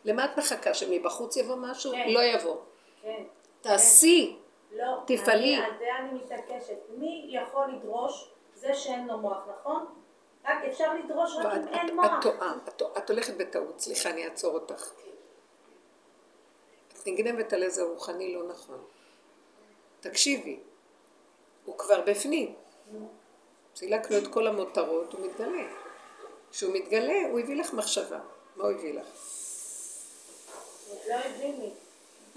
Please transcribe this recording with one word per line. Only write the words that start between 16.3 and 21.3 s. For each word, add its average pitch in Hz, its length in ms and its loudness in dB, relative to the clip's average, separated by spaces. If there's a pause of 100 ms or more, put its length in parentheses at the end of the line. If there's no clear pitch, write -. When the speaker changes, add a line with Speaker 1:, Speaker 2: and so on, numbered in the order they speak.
Speaker 1:
את - 140 -12
נגנבת 220 460 -2
על 185 100 2
איזה 185 200 -2
רוחני 175 520 -6
לא 175 140 -8
נכון. 143 360 -16 (1160)
תקשיבי, 185 600 0 (1040)